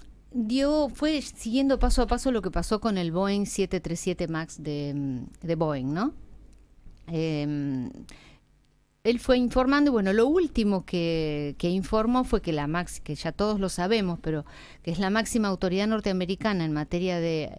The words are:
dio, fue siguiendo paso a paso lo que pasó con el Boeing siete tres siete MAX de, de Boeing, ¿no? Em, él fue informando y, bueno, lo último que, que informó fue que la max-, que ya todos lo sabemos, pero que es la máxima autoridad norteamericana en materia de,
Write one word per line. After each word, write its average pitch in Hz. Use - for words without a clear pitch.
dio, 269
fue 302
siguiendo 262
paso 247
a -
paso 247
lo 220
que 185
pasó 220
con 208
el 170
Boeing 196
siete 185
tres 170
siete 175
MAX 160
de, 143
de 165
Boeing, 147
¿no? 214
Em, 147
él 240
fue 254
informando 254
y, 262
bueno, 196
lo 226
último 247
que, 156
que 175
informó 220
fue 240
que 165
la 147
max-, 170
que 151
ya 160
todos 208
lo 190
sabemos, 185
pero 156
que 170
es 165
la 196
máxima 214
autoridad 190
norteamericana 190
en 156
materia 175
de, 165